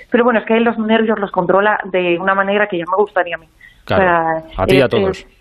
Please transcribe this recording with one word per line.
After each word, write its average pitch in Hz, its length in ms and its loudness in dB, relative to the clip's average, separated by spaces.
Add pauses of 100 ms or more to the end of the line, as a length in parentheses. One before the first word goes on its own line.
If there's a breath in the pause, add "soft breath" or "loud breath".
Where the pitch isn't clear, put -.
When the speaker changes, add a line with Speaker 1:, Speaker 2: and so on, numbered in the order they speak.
(100)
Speaker 1:
pero 240 140 2
bueno, 233 160 2
es - 40 -16
que 226 120 0
él 233 80 2
los 233 120 0
nervios 220 440 0
los 196 100 -6
controla 185 480 2 (140)
de 180 260 0
una 190 160 0
manera 202 320 0
que 196 120 -6
ya 165 120 -6
me 190 100 0
gustaría 175 360 -2
a - 20 -14
mí. 165 80 -20 (380 soft breath)
Speaker 2:
Claro, 196 180 0
Speaker 1:
O 165 480 0
sea, - 140 -6
Speaker 2:
a - 20 -2
ti 131 120 2
y - 20 4
a 123 60 4
Speaker 1:
es, 110 40 -2
Speaker 2:
todos. 107 280 -2 (220)